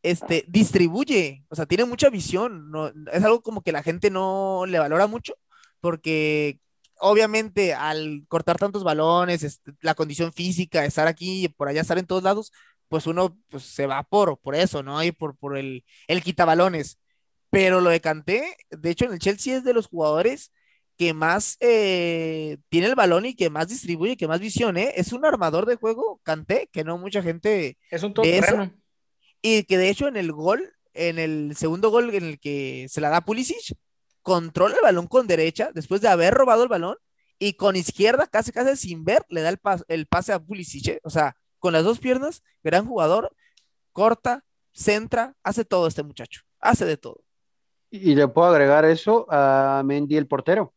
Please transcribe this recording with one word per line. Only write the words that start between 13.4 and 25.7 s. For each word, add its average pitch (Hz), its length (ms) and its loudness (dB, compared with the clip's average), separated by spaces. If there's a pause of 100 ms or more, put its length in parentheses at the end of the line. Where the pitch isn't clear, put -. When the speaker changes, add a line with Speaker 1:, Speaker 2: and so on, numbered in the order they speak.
Speaker 1:
pues, 139 140 -16
se - 240 -6
va 135 160 -4
por, 196 360 0
por 139 180 -8
eso, 165 260 0
¿no? 143 220 -6
Y 170 80 0
por, 151 240 -10
por 139 200 -10
el, 131 280 -10 (240)
el 175 140 0
quita 175 220 0
balones. 165 540 2 (520)
Pero 185 300 4
lo 180 100 4
de 165 100 2
Kanté, 180 560 -4 (140)
de 165 200 -6
hecho, 202 140 -2
en 240 80 -4
el 170 80 -8
Chelsea 208 360 -2
es 254 80 -4
de 247 100 0
los 226 120 0
jugadores 170 680 -2 (440)
que 170 180 0
más, 165 460 -2
eh, 170 1000 0 (100)
tiene 170 200 2
el 262 60 0
balón 190 320 4
y 254 80 -8
que 180 140 0
más 156 200 -4
distribuye, 196 500 -4
que 165 100 -4
más 165 120 -2
visión, 208 360 -2
¿eh? 226 200 -2
Es 180 160 -4
un 254 120 -6
armador 190 420 0
de 240 100 0